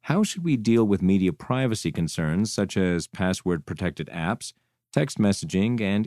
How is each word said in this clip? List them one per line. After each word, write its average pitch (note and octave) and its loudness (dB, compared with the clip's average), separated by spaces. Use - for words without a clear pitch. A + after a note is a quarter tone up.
how F#3 2
should G3 -2
we D#3+ 2
deal A2+ 4
with G2+ 2
media F#2 4
privacy B2 -2
concerns E2 -2
such G2+ -2
as F2+ 0
password-protected F2 -4
apps, E2+ -6
text D3 0
messaging, G2+ 0
and G#2 0